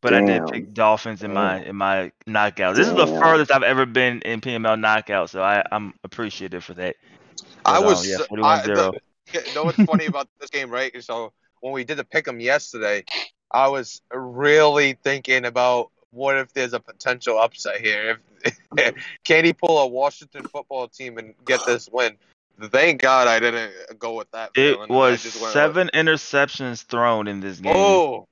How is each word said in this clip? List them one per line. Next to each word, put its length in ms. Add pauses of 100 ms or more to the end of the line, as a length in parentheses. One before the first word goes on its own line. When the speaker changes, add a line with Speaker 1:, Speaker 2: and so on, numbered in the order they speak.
Speaker 1:
But 120
I 80
did 180
Speaker 2:
Damn. 80
Speaker 1:
pick 260
Dolphins 500
in 100
my, 260
Speaker 2:
Damn. 80
Speaker 1:
in 80
my 360 (140)
knockout. 500
This 120
is 80
the 100
Speaker 2:
Damn. 140
Speaker 1:
furthest 320
I've 120
ever 220
been 360
in 180
P 140
M 120
L 120
knockout, 540
so 100
I, 280
I'm 240 (120)
appreciative 580
for 120
that. 200 (720)
Speaker 3:
I 140
Speaker 1:
But, 40
um, 60
Speaker 3:
was 180
Speaker 1:
yeah, 100
Speaker 3:
su-, 80
Speaker 1:
forty-one 380
zero. 300
Speaker 3:
I, 40 (360)
the, 160
you 40
know 120
what's 180
funny 220
Speaker 1:
<laughs> 20
Speaker 3:
about 220 (100)
this 100
game, 200
right? 340
So 300 (260)
when 140
we 100
did 140
the 80
pick 240
'em 100
yesterday, 640 (480)
I 160
was 340 (120)
really 800 (100)
thinking 400
about 480 (200)
what 260
if 160
there's 200
a 60
potential 580
upset 440
here. 380 (580)
If 180 (160)
<laughs> 140
can 180
he 100
pull 260
a 80
Washington 560
football 440
team 300
and 180 (100)
get 200
this 260
win? 240 (560)
Thank 300
God 260
I 120
didn't 340 (260)
go 160
with 160
that 240
Speaker 1:
It 200
Speaker 3:
feeling. 160
I 40
Speaker 1:
was 280
Speaker 3:
just 120
went 80
with 100
Speaker 1:
seven 400
interceptions 920
thrown 420
in 140
this 180
game. 160
Speaker 3:
Oh. 560